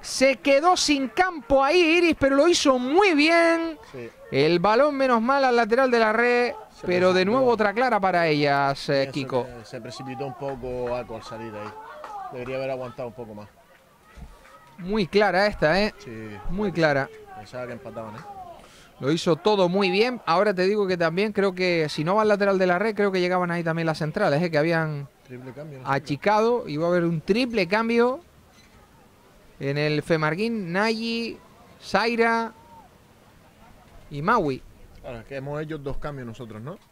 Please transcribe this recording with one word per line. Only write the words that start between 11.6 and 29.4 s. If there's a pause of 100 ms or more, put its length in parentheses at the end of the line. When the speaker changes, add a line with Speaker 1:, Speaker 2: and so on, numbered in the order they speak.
Speaker 2:
Debería
haber
aguantado
un
poco
más. (1300)
Speaker 1:
Muy
clara
esta,
¿eh?
Speaker 2:
Sí. (380)
Speaker 1:
Muy
clara. (280)
Speaker 2:
Pensaba
que
empataban,
¿eh? (800)
Speaker 1:
Lo
hizo
todo
muy
bien.
Ahora
te
digo
que
también
creo
que
si
no
va
al
lateral
de
la
red,
creo
que
llegaban
ahí
también
las
centrales,
¿eh?
Que
habían (180)
Speaker 2:
Triple
cambio,
no
sé.
Speaker 1:
achicado.
Y
va
a
haber
un
triple
cambio (1400)